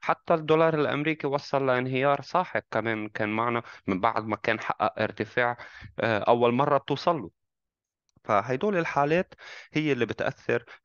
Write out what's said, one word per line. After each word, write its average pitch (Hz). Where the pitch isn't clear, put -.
حتى -
الدولار 160
الأمريكي 147
وصل 139
لانهيار 131
ساحق 170
كمان، 110
كان 107
معنا 117
من 95
بعد 113
ما 107
كان 113
حقق -
ارتفاع، 120
آه، 110
أول 120
مرة 143
بتوصل 151
له. 98
فهيدول 127
الحالات 160
هي 151
اللي 120
بتأثر 120